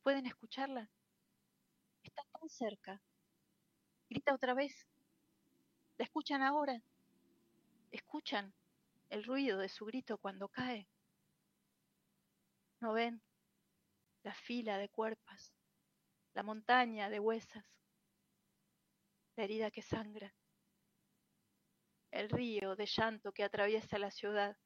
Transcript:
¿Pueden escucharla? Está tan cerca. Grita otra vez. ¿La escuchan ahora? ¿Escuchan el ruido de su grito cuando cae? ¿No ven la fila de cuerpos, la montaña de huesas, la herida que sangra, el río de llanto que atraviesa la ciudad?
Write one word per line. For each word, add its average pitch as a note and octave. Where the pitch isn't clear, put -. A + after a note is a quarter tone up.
¿Pueden C4+
escucharla? C4
Está -
tan -
cerca. G3+
Grita A#3+
otra B3+
vez. C4+
¿La C4
escuchan C#4+
ahora? C4+
¿Escuchan G3+
el G#3
ruido B3+
de G3
su -
grito A3+
cuando G3
cae? B3
¿No A3+
ven A#3
la G3+
fila A3
de G3+
cuerpos, -
la G3+
montaña A3
de G#3
huesas, A3
la A3
herida G#3+
que G#3
sangra, G#3
el G#3
río G#3+
de G#3
llanto A3
que -
atraviesa G#3
la G3+
ciudad? G#3